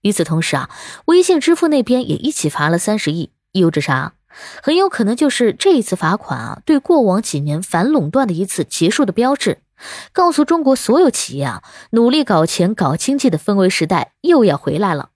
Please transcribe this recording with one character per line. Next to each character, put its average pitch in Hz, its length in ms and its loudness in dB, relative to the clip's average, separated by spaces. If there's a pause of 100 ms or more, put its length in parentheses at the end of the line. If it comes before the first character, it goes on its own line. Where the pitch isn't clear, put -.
与 202 100 0
此 175 120 -2
同 160 160 -2
时 - 160 -4
啊， 135 140 -6 (360)
微 349 160 6
信 349 180 2
支 339 140 2
付 330 140 0
那 285 140 2
边 247 260 0
也 151 80 -2
一 - 140 -4
起 - 180 -4
罚 147 200 -2
了 170 100 2
三 214 200 -2
十 151 140 -4
亿， 165 180 -6 (220)
意 185 120 2
味 165 60 4
着 151 120 -2
啥？ 143 320 -2 (500)
很 302 100 0
有 381 140 2
可 233 160 -2
能 214 100 0
就 285 160 2
是 226 220 0
这 381 220 2
一 247 60 4
次 - 140 -4
罚 175 220 -2
款 123 240 -8
啊， - 240 -12
对 294 160 2
过 320 220 2
往 202 200 0
几 - 160 -6
年 147 240 -4
反 180 240 -2
垄 233 240 0
断 269 160 0
的 180 80 -4
一 175 100 -4
次 170 200 -4
结 - 260 0
束 285 140 0
的 185 80 -2
标 254 240 0
志， - 220 -4 (540)
告 349 200 2
诉 302 120 2
中 330 200 0
国 262 100 4
所 262 260 2
有 330 80 6
企 - 300 -4
业 139 60 -4
啊， 107 180 -8 (280)
努 233 200 4
力 294 140 2
搞 165 200 2
钱、 185 300 -2
搞 156 220 -2
经 277 200 -2
济 269 140 2
的 156 80 -2
氛 208 160 -2
围 185 160 2
时 160 160 -2
代 165 240 -2 (120)
又 311 220 4
要 151 120 2
回 151 200 -4
来 190 160 -2
了。 143 240 -8